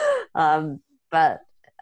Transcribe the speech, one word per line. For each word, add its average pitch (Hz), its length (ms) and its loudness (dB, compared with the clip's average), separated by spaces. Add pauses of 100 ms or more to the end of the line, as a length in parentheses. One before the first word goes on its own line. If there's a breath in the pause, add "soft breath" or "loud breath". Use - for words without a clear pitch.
(340 loud breath)
Um, 156 460 0 (300)
but 160 300 2 (420)